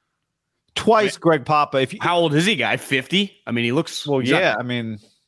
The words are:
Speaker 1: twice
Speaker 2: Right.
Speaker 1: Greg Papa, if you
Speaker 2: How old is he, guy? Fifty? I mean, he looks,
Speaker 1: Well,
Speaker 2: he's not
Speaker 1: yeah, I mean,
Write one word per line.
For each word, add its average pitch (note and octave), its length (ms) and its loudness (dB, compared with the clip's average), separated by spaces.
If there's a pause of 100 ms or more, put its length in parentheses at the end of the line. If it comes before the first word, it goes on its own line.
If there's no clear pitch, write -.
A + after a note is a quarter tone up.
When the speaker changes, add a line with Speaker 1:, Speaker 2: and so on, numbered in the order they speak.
(760)
Speaker 1:
twice G#3+ 380 2
Speaker 2:
Right. - 80 -16
Speaker 1:
Greg D#3 240 2
Papa, D3 320 0
if C3 160 0
you G#3+ 80 -16
Speaker 2:
How F3 160 0
old E3 160 2
is D#3+ 120 2
he, G#3 120 0
guy? A#2 180 0
Fifty? E3 560 -2 (160)
I A2+ 40 -6
mean, A#2 120 0
he A#2 80 0
looks, D#3+ 340 -4
Speaker 1:
Well, C#3 140 0
Speaker 2:
he's B2+ 120 0
not E3 100 2
Speaker 1:
yeah, D3 180 2
I A#2+ 40 -8
mean, A#2 360 -6 (280)